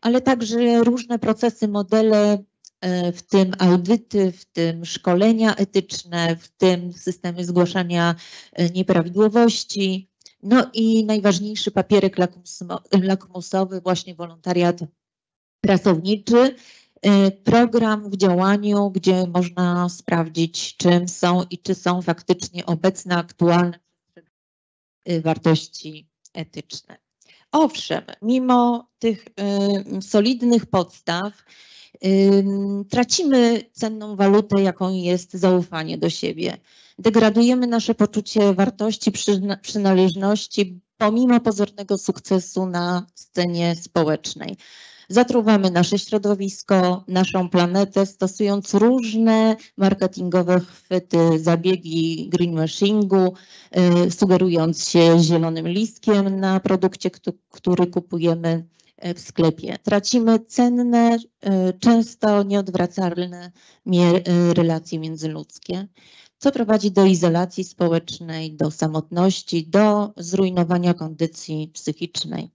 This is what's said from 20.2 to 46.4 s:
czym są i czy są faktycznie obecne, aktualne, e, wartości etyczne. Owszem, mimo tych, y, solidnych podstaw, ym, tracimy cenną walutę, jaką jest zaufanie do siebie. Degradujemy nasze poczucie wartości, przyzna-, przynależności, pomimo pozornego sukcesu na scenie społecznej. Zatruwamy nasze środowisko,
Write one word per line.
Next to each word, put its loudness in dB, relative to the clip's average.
czym 2
są -2
i -12
czy -4
są -4
faktycznie -4
obecne, -2
aktualne, 0
e, -2
wartości -2
etyczne. -16
Owszem, -2
mimo 2
tych, -4
y, -10
solidnych 2
podstaw, -4
ym, 2
tracimy 2
cenną -8
walutę, 2
jaką -2
jest -4
zaufanie -2
do -2
siebie. -6
Degradujemy 2
nasze -2
poczucie 0
wartości, -2
przyzna-, -2
przynależności, 0
pomimo 2
pozornego -4
sukcesu -4
na -4
scenie -4
społecznej. -4
Zatruwamy 2
nasze 0
środowisko, -2